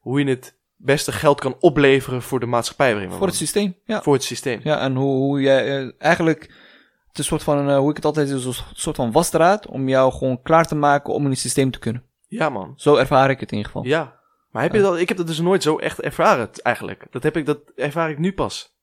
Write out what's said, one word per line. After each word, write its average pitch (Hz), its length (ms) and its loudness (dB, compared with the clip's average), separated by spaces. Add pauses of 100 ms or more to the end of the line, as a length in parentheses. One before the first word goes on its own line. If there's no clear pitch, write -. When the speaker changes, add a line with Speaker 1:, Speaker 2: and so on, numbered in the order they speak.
Speaker 1:
hoe 131 240 -4
je 139 60 0
het - 280 -6 (180)
beste 139 360 -2
geld - 280 2
kan 131 200 -4
opleveren 135 600 4
voor 127 180 -4
de 117 60 -4
maatschappij 120 460 0
waarin 98 180 -4
we 90 60 -10
Speaker 2:
Voor 190 100 -2
het 175 120 -4
Speaker 1:
wonen. 156 100 -4
Speaker 2:
systeem, 202 360 -2
ja. 214 180 -6
Speaker 1:
Voor 147 120 2
het 131 100 0
systeem. 120 380 -6
Speaker 2:
Ja, 147 180 0
en 135 140 -2
hoe, 135 220 0
hoe 139 240 0
jij, 135 400 2
eh, 127 180 -10
eigenlijk, 160 420 2
het - 720 -20
is - 60 -12
een 147 60 -6
soort 156 180 -2
van, 143 280 0
eh, 139 80 4
hoe 139 120 2
ik 147 60 -4
het - 80 -14
altijd 151 240 0
zie, 139 80 -4
is 123 80 -4
een 127 100 -4 (200)
soort - 220 -6
van 117 160 -2
wasdraad 175 540 2
om 131 220 -6
jou 131 240 4
gewoon 131 300 -4
klaar 160 240 4
te - 80 -6
maken 143 400 0
om 143 100 0
in 139 60 0
het 127 80 -4
systeem 135 320 0
te - 80 -12
kunnen. 117 260 -6 (240)
Speaker 1:
Ja, 226 200 -2
man. 107 280 -8
Speaker 2:
Zo 147 200 4
ervaar 135 340 4
ik 131 100 -2
het - 100 -12
in 113 60 -6
ieder 104 160 -6
geval. 127 160 -8
Speaker 1:
Ja. 147 320 -4 (300)
Maar 113 120 -4
heb 160 100 0
je 214 60 2
Speaker 2:
Ja. 196 60 6
Speaker 1:
dat, 180 140 2
ik 175 100 0
heb 214 80 -2
dat 180 100 -4
dus 160 140 -6
nooit 180 220 2
zo 151 160 0
echt - 220 -6
ervaren, 160 500 0
t-, - 120 -20
eigenlijk. 104 480 -4
Dat 123 120 -10
heb 151 140 0
ik, 151 100 -2
dat 147 120 0 (180)
ervaar 156 340 -2
ik 143 80 -8
nu 180 140 -2
pas. - 500 -8